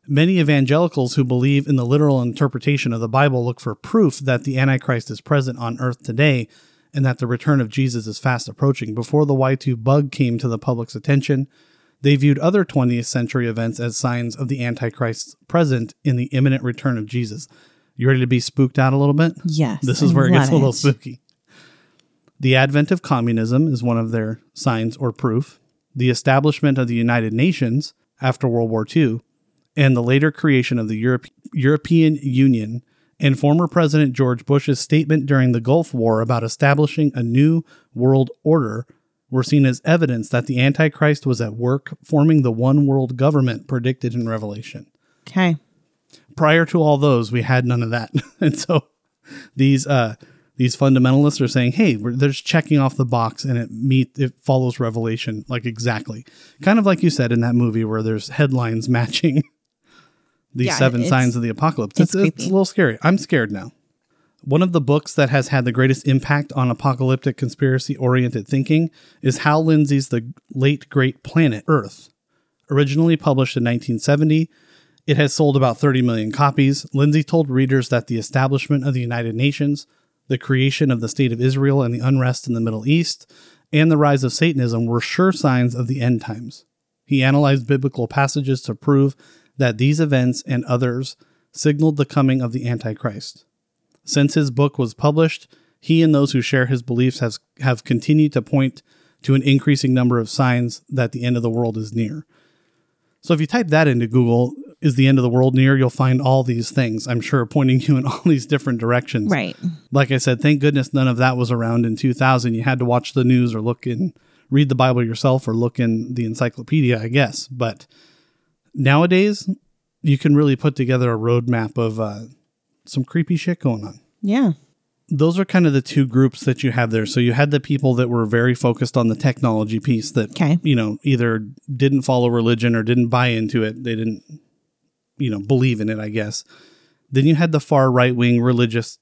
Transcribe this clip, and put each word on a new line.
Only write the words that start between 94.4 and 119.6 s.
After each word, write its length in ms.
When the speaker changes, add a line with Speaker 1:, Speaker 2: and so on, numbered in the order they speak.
Speaker 1:
book 280
was 160
published, 520
he 220
and 120
those 180
who 80
share 260
his 160
beliefs 360
has, 200
have 240
continued 500
to 80
point 400
to 120
an 80
increasing 500
number 260
of 120
signs 580
that 240
the 120
end 120
of 60
the 80
world 260
is 160
near. 340
So 140
if 80
you 40
type 220
that 180
into 200
Google, 480
"Is 140
the 120
end 120
of 40
the 60
world 260
near?" 220
you'll 140
find 320
all 200
these 280
things, 360
I'm 140
sure, 240
pointing 380
you 160
in 80
<laughs> 0
all 180
these 220
different 340
directions. 500
Speaker 2:
Right. 240
Speaker 1:
Like 180
I 60
said, 240
thank 220
goodness 320
none 120
of 120
that 180
was 140
around 340
in 120
two 180
thousand. 400
You 80
had 160
to 80
watch 260
the 120
news 300
or 60
look 260
in, 280
read 220
the 40
Bible 300
yourself 420
or 60
look 260
in 360
the 100
encyclopedia, 760
I 100
guess. 400
But 380
nowadays, 760